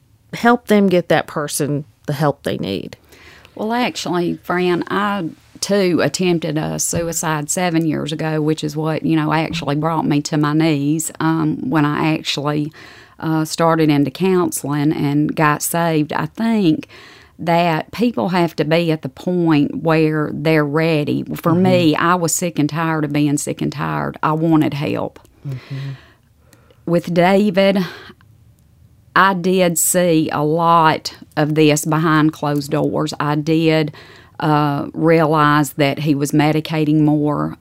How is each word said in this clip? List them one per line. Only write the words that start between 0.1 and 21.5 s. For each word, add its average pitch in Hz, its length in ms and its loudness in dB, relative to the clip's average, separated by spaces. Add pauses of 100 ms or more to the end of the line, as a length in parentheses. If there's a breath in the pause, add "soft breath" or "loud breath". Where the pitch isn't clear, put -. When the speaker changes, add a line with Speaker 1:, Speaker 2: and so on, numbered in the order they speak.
Speaker 1:
help 240 360 2
them 202 200 4
get 175 200 2
that 156 180 2
person 147 580 -4 (220)
the 151 60 -4
help 143 300 0
they 131 160 -4
need. - 380 -6 (580 soft breath)
Speaker 2:
Well, 214 180 -6
actually, 175 680 -2
Fran, 175 520 -2
I, 202 380 -4 (320)
too, 185 420 2
attempted 160 560 0
a 156 200 -4
suicide 160 720 -4
seven 165 360 0
years 143 260 -2
ago, 156 300 -2
which 156 220 -2
is 147 120 -6
what, 156 280 -2
you 160 120 2
know, 151 160 0
actually 156 440 -2
brought 156 300 0
me 147 160 2
to 160 140 -6
my 151 160 2
knees, 156 680 0
um, 160 500 -2
when 156 140 2
I 147 300 0
actually, 147 580 -4 (480 loud breath)
uh, 160 240 0
started 160 460 2
into 143 200 2
counseling 160 840 0
and 147 440 0
got 151 260 2
saved. 160 500 -2
I - 140 -4
think 214 600 0 (500 loud breath)
that 170 540 0
people 226 380 -2
have 170 260 0
to 147 80 -2
be 165 280 2
at 156 100 -4
the 143 60 -8
point 165 760 0
where 156 520 0
they're 156 320 2
ready. 147 560 0
For 156 300 -4